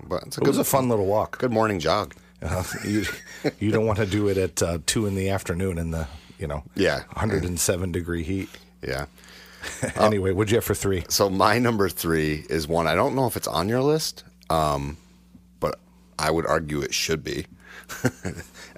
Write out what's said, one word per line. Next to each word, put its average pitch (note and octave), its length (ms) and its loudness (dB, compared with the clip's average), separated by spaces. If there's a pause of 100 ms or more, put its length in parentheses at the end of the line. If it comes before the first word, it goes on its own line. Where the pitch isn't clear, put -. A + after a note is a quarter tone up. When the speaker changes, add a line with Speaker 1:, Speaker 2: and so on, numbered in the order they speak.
Speaker 1:
But - 200 -4
it's - 140 -12
a - 20 0
Speaker 2:
It - 60 4
was C#3+ 100 4
Speaker 1:
good, C#4 60 2
Speaker 2:
a - 20 2
fun C3 240 2
little G#2+ 180 2
walk. G2+ 320 0
Speaker 1:
good B2+ 140 0
morning A2 260 4
jog. E2 360 0 (280)
Speaker 2:
Uh, F2 220 -4 (200)
you, G#2 200 0 (540)
you G#2 120 0
don't A2 160 2
wanna G#2+ 200 2
do G2+ 220 2
it G2 100 2
at, F#2 240 0
uh, E2+ 240 0
two A2+ 200 2
in G2 80 0
the F#2+ 160 0
afternoon F#2 480 -2
in E2 120 -2
the, D#2+ 160 -4 (320)
you - 80 -6
know, D2 160 -6 (120)
Speaker 1:
Yeah. D#2+ 360 2
Speaker 2:
hundred F#2+ 340 -2
and F2+ 160 -4
seven F2+ 320 0
degree F2 300 -2
heat. F#2+ 260 -4 (340)
Speaker 1:
Yeah. C2+ 280 -4
Speaker 2:
<laughs> - 60 -20 (800)
Anyway, G2+ 340 4
what'd G2+ 220 2
you A#2 60 6
have G#2 60 -2
for G#2+ 120 2
three? F#2 320 0
Speaker 1:
So G#2 200 2
my G2 300 4
number A#2 300 4
three D#2 600 0
is D2+ 200 -2
one, E2 180 2
I D#2 80 2
don't A#2+ 220 2
know C3+ 100 2
if G#2+ 100 -2
it's - 120 -4
on E2 200 0
your A#2+ 140 2
list, D#3 400 0 (260)
um, D2 480 0 (640)
but - 220 -2 (400)
I D#2 100 2
would D#2+ 160 2
argue D2+ 360 0
it C2 120 -6
should D#2+ 300 -2
be. - 260 -6
<laughs> - 760 -8 (520)